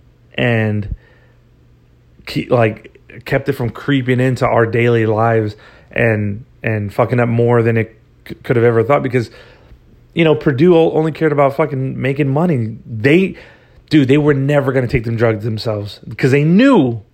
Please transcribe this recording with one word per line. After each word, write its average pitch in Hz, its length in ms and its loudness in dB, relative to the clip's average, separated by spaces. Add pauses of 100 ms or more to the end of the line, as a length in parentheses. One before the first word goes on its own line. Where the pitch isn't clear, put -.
(340)
and 107 600 -2 (1300)
keep, - 240 -8
like, 113 400 0 (340)
kept 135 240 -4
it 139 40 -2
from 120 180 -6
creeping 127 500 -2
into 127 260 0
our 113 200 2
daily 117 400 2
lives 110 500 0 (340)
and, 107 540 -2 (180)
and 104 300 -4
fucking 123 280 0
up 120 80 0
more 117 340 2
than 113 140 0
it 113 220 -4 (280)
c-, - 100 -16
could - 200 -2
have 117 80 4
ever 113 180 2
thought, 139 200 0
because, 127 280 -4 (840)
you 165 100 0
know, 151 100 4
Purdue 156 420 2
o-, 160 160 2
only 156 200 -2
cared 160 200 -2
about 139 240 0
fucking 131 440 -4
making 135 280 -2
money. 135 580 -2
They, 131 500 0 (540)
dude, 143 180 4
they 143 100 4
were 147 160 2
never 135 380 0
gonna 123 160 -2
take 120 160 -2
them 117 120 -4
drugs 110 280 0
themselves, 107 560 -6 (160)
'cause 135 140 0
they 143 140 2
knew 170 580 4 (100)